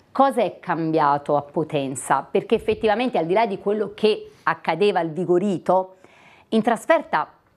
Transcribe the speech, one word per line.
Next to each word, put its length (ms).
Cosa 300
è 180
cambiato 760
a 60
Potenza? 880
Perché 240
effettivamente, 640
al 80
di 60
là 140
di 120
quello 360
che 360
accadeva 560
al 100
Vigorito, 840
in 120
trasferta 680